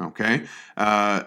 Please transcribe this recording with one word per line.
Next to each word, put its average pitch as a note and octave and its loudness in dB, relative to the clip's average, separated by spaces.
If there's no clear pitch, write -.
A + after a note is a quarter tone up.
Okay? G#2+ -2
Uh, G#2 2